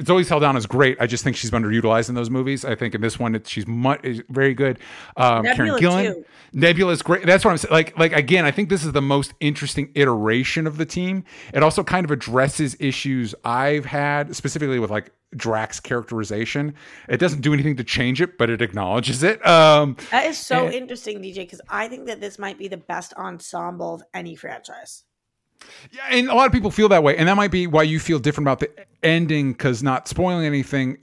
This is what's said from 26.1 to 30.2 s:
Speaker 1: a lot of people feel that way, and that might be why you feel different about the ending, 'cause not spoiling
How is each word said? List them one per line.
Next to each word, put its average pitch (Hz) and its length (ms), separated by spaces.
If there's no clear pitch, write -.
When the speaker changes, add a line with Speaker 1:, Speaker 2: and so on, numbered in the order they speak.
Speaker 1:
a 247 80
lot 262 120
of 240 40
people 214 200
feel 214 180
that 180 120
way, 147 140
and 165 140
that 196 80
might 202 140
be 180 140
why 156 180
you 160 140
feel 156 220
different 147 260
about 135 140
the - 100
ending, 156 520
'cause 123 260
not 131 280
spoiling 175 360